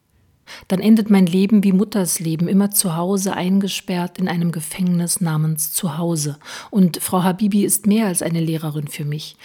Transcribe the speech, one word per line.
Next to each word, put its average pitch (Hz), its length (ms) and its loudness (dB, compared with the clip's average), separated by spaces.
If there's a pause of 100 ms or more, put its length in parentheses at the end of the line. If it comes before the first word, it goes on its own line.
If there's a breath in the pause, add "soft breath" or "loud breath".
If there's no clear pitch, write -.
(680 loud breath)
Dann 185 100 0
endet 220 320 4
mein 196 160 6
Leben 190 380 4
wie 196 80 4
Mutters 190 480 0
Leben, 165 260 -2
immer 202 240 2
zu 175 240 -2
Hause 190 400 -2
eingesperrt 185 880 -2
in 185 80 -2
einem 170 240 -2
Gefängnis 175 680 -2
namens 156 520 -2
Zuhause. 156 680 -4 (320 loud breath)
Und 185 320 2
Frau 180 220 0
Habibi 202 400 2
ist - 240 0
mehr 214 180 4
als 175 160 -2
eine 165 180 -2
Lehrerin 156 460 -4
für - 180 -8
mich. 147 300 -8 (100)